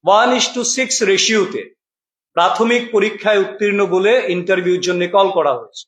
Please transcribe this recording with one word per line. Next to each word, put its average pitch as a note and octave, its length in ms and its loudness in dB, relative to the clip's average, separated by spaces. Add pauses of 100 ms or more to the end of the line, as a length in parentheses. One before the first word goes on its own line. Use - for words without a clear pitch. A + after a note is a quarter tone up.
one G#3+ 280 4
is A#3+ 200 0
to A#3+ 100 -6 (140)
six C4 120 -2 (160)
রেশিওতে F#3+ 580 0 (720)
প্রাথমিক A3 460 2 (100)
পরীক্ষায় G#3 520 0
উত্তীর্ণ G3+ 420 -2
বলে F#3 260 2 (160)
ইন্টারভিউর F3+ 580 -2
জন্য F3 220 -2
কল G3 220 4
করা D#3 240 0
হয়েছে। - 340 -14